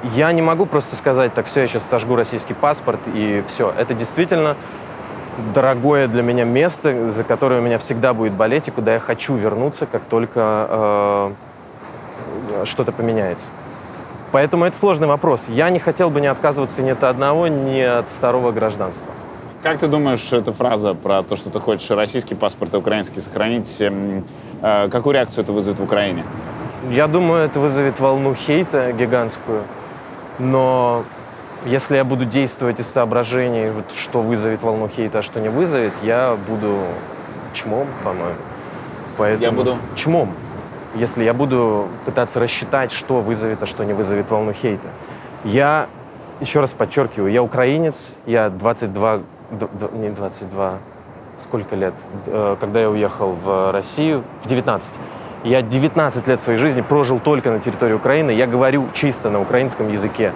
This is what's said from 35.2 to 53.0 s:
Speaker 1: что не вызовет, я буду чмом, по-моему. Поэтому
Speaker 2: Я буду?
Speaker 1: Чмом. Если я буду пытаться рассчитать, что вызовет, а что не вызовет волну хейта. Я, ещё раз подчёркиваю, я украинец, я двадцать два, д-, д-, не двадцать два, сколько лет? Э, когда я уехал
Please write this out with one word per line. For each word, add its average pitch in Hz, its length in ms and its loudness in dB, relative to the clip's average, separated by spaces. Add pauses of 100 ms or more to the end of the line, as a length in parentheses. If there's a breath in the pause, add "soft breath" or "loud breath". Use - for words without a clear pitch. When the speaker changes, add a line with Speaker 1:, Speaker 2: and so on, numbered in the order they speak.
Speaker 1:
что - 160 -6
не 107 100 -2
вызовет, 127 440 0 (100)
я 117 340 2 (100)
буду 104 340 0 (720)
чмом, 120 340 -2 (160)
по-моему. 87 320 -4 (840)
Поэтому 110 260 2
Speaker 2:
Я 117 80 4
буду? 123 260 2 (180)
Speaker 1:
Чмом. 156 360 2 (600)
Если 117 300 -2
я 117 100 4
буду 120 540 2 (180)
пытаться - 340 0
рассчитать, 120 520 0
что - 280 0
вызовет, 110 440 -2
а - 20 -8
что - 180 -6
не 104 100 0
вызовет 101 360 0
волну 107 240 2
хейта. 104 360 -4 (540 loud breath)
Я, 139 440 2 (520)
ещё 143 220 2
раз 135 100 2
подчёркиваю, 107 600 0
я 120 100 4
украинец, 135 720 0 (160)
я 110 220 4
двадцать 98 440 0
два, 104 280 2 (280)
д-, 104 240 -6
д-, 101 200 -6
не 110 160 -4
двадцать 98 420 -8
два, 95 260 -2 (600)
сколько - 380 -6
лет? 95 180 0 (340)
Э, 101 320 0
когда 107 220 0
я 110 80 4
уехал 104 440 0